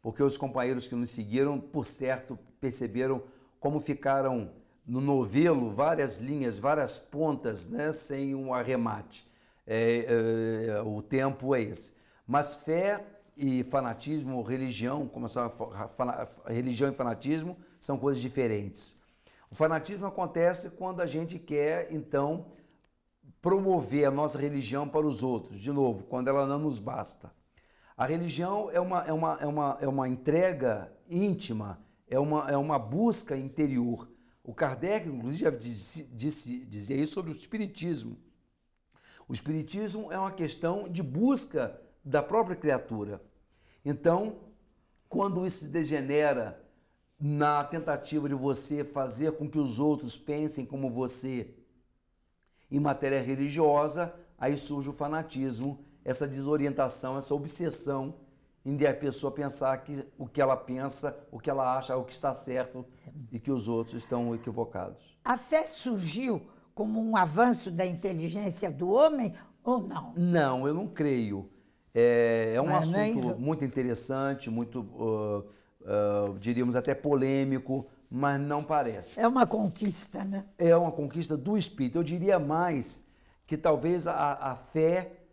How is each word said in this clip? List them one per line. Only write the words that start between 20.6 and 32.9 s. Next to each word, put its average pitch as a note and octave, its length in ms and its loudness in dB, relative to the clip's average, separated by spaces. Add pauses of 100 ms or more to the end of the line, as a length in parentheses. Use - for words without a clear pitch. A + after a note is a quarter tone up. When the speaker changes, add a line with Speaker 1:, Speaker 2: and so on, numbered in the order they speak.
Speaker 1:
quando F#3 300 -6
a E3+ 60 0
gente E3 320 -4
quer, D#3 540 0
então, D3+ 540 -2 (960)
promover E3+ 640 4
a C#3 40 6
nossa C#3+ 280 0
religião C#3 500 -2
para D#3 160 2
os B2 200 0
outros, A2 340 -2
de A#2 140 -6
novo, B2+ 320 2
quando B2+ 240 -2
ela C#3 180 4
não C#3+ 140 -2
nos D3 180 -2
basta. G2+ 540 -8 (640)
A B2 100 0
religião E3+ 640 -2
é E3 100 4
uma, F3+ 240 0
é D3+ 80 -2
uma, D#3+ 280 0
é D3 60 -2
uma, D3 340 0
é C#3+ 80 0
uma C3+ 200 0
entrega B2+ 840 2 (180)
íntima, A#2 680 -2 (280)
é B2+ 100 0
uma, D3 300 0
é C#3+ 80 2
uma C#3+ 220 2
busca D3 580 0